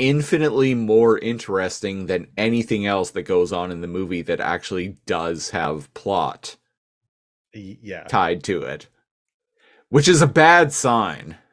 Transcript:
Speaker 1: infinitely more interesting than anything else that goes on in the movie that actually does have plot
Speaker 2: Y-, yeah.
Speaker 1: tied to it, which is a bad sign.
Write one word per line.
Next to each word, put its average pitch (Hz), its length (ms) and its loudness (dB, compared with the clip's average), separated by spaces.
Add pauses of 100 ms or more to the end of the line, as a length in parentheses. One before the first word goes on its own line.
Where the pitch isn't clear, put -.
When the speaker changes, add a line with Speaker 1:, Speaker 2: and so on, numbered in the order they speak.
Speaker 1:
infinitely 135 760 0
more 113 420 4
interesting 98 880 -6
than 90 200 -4 (100)
anything 110 500 0
else 98 240 -2
that 92 120 -8
goes 90 300 0
on 90 180 -4
in 85 120 -10
the 87 40 -10
movie 87 360 -6
that 82 180 -4
actually 90 560 -6 (100)
does 85 440 -4
have 78 440 -6
plot - 640 -6 (1000)
Speaker 2:
Y-, 101 280 -18
yeah. 92 220 -14
Speaker 1:
tied 90 400 0
to 87 180 -4
it, 67 260 -10 (1000)
which 143 200 4
is 165 140 6
a 165 40 6
bad 160 460 6
sign. 95 640 -2 (160)